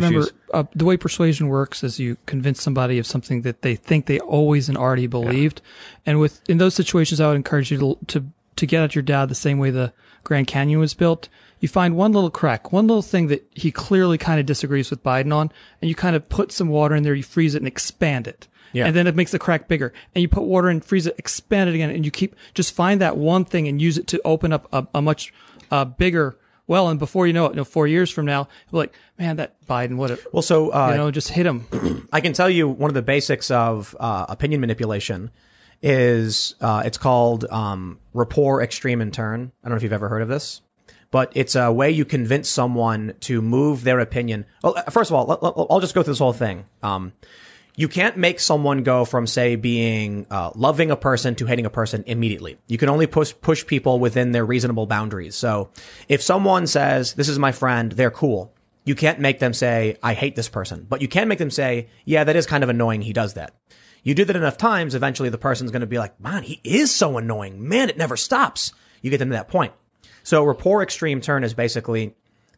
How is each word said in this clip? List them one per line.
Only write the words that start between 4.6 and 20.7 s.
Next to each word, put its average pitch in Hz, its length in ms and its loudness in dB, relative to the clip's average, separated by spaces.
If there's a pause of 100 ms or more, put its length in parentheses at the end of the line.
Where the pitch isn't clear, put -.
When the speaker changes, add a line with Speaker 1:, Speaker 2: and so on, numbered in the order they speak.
Speaker 1:
and 135 100 0
already 127 240 0
Speaker 2:
Yeah. 123 60 -2
Speaker 1:
believed. 127 540 -2 (420)
And 151 140 2
with, 151 300 2
in 170 100 4
those 185 160 4
situations, 160 460 0
I 156 80 4
would 147 80 2
encourage 139 340 -2
you 143 80 -2
to, 135 200 0 (100)
to, 139 160 -2 (320)
to 160 100 0
get 165 160 2
at 151 140 0
your 143 60 0
dad 139 260 2
the 135 80 -4
same 143 220 0
way 135 120 2
the 127 220 -2 (320)
Grand 139 240 2
Canyon 147 320 2
was 156 140 2
built. 165 340 2 (320)
You 160 80 2
find 175 280 2
one 208 160 4
little 196 160 4
crack, 135 440 -2
one 208 160 6
little 220 140 4
thing 170 260 0
that 143 260 -2
he 165 160 -2
clearly 180 480 2
kind 160 220 0
of 139 40 2
disagrees 139 460 -2
with 127 140 -8
Biden 135 280 0
on, 151 200 0 (280)
and 160 80 -2
you 165 60 0
kind 175 220 0
of 151 120 -4
put - 220 -2
some 175 180 -2
water 151 280 2
in 147 80 2
there, 147 100 2
you 139 80 -4
freeze 156 320 2
it 147 40 -2
and 131 100 -4
expand 131 580 -4
it. - 220 -16 (240)
Speaker 3:
Yeah. 123 140 0
Speaker 1:
And 160 100 2
then 175 100 4
it 170 80 2
makes 170 160 0
the 170 80 -2
crack 165 300 -2
bigger. 139 240 -2 (220)
And 175 80 2
you 175 60 2
put - 140 2
water 185 260 2
in, 165 120 0